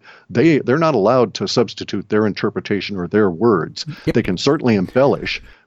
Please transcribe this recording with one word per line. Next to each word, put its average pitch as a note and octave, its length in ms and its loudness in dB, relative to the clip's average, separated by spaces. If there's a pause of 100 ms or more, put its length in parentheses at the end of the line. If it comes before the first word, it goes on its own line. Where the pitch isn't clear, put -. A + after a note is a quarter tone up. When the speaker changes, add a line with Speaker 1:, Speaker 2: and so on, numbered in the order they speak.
(280)
Speaker 1:
they, D3+ 300 4
they're B2 200 0
not D#3+ 160 2
allowed A2 400 2
to G#2 120 -6
substitute G2+ 600 -4
their G#2+ 180 0
interpretation G2+ 680 -4
or F2 100 -6
their G2+ 240 2
words. F2 540 0 (220)
Speaker 2:
Yep. F#3+ 80 0
Speaker 1:
They A#2 80 2
can F2+ 160 -4
certainly C3+ 360 0
embellish, G2 680 0 (240)